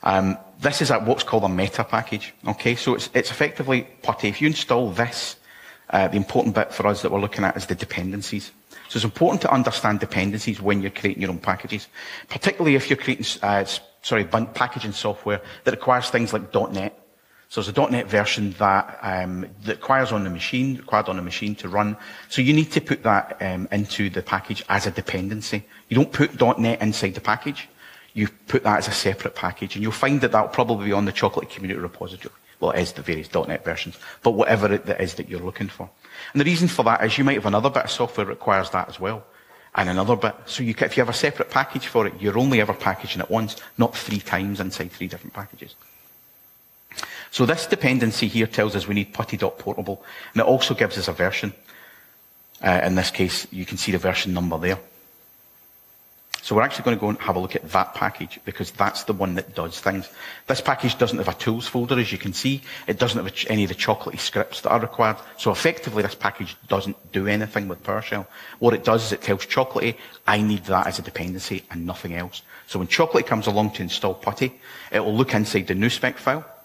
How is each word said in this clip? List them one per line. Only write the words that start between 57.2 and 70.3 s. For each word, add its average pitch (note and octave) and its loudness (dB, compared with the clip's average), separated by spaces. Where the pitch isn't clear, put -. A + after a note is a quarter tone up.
a F#2 0
look F#2 -4
at D#2 -6
that F#2 2
package - -4
because - -8
that's - 0
the - -4
one F#2+ 0
that - -6
does E2 -8
things. F#2+ -2
This C3 0
package B2+ 0
doesn't A2+ 2
have F#2 -2
a F2+ -2
tools A#2 -2
folder, B2 0
as A2 0
you G2 -4
can G2 -6
see. C3+ -2
It G#2 -2
doesn't A#2 2
have F2+ -4
a G2 -6
ch-, - -6
any G#2+ 4
of F2+ -4
the F2 -4
Chocolatey - -2
scripts - -4
that - 0
are A2+ 4
required. A2 0
So A2 0
effectively, G#2+ 0
this G2 -4
package - -4
doesn't G2 -2
do G2 0
anything G#2 -2
with F2+ -10
PowerShell. G#2 -4
What A#2+ 6
it - -2
does A2+ 6
is G#2+ -4
it G2 -4
tells G2 -2
Chocolatey, A2+ 0
"I G#2 4